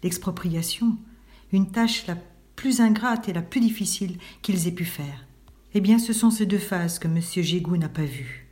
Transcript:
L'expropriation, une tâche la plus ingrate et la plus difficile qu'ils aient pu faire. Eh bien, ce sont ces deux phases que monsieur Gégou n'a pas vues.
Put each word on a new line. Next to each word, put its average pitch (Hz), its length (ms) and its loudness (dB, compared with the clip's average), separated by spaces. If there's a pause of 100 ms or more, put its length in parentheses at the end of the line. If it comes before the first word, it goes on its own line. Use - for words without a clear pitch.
L'expropriation, 180 920 -2 (540)
une 196 180 4
tâche 233 380 0
la 170 100 -4 (380)
plus 262 240 0
ingrate 226 480 4
et 190 60 -4
la 170 80 -2
plus 175 180 -2
difficile 202 580 0 (240)
qu'ils 180 260 0
aient 175 40 0
pu 175 140 -4
faire. 143 400 -10 (480)
Eh 208 80 4
bien, 214 180 6
ce 233 140 -2
sont 226 180 4
ces 220 140 2
deux 196 120 2
phases 170 400 -2
que - 100 -4
monsieur 170 360 0
Gégou 170 340 0
n'a 156 120 0
pas 156 140 -4
vues. 131 480 -10